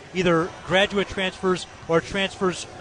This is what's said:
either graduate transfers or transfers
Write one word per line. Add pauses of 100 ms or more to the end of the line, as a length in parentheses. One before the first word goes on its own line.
(140)
either (160)
graduate
transfers (200)
or
transfers (160)